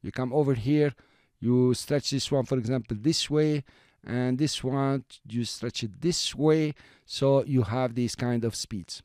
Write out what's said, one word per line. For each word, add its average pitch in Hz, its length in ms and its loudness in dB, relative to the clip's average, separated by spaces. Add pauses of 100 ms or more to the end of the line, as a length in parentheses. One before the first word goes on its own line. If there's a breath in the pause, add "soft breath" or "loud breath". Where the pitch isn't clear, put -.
You 98 100 -8
come 127 200 -4
over 139 220 2
here, 143 400 2 (460 soft breath)
you 123 340 4
stretch - 360 -2
this 139 200 -2
one, 135 140 2
for 131 140 0
example, 120 420 -2
this 156 300 0
way, 151 340 2 (400 soft breath)
and 127 340 0
this 151 240 -2
one, 135 420 0 (220)
you 117 180 -2
stretch - 380 -6
it 117 180 -8
this 165 340 -2
way. 156 400 2 (320 soft breath)
So 139 380 2
you 131 180 2
have 117 320 -2
these 120 200 -2
kind 120 300 -2
of 113 100 -2
speeds. - 500 -10